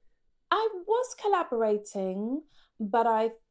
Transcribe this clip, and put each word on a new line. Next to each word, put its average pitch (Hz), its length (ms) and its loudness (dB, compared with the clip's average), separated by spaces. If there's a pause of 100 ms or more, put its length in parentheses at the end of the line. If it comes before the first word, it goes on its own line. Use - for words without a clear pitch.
(520)
I 440 180 2 (160)
was 480 340 0
collaborating, 220 1200 0 (360)
but 226 280 2
I, 226 240 2 (200)